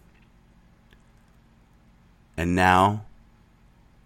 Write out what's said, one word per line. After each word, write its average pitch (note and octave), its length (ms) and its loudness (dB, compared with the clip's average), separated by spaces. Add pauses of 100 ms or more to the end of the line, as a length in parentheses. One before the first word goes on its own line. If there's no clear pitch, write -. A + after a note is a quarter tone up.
(2250)
And F2 200 -4
now F#2 500 0 (1000)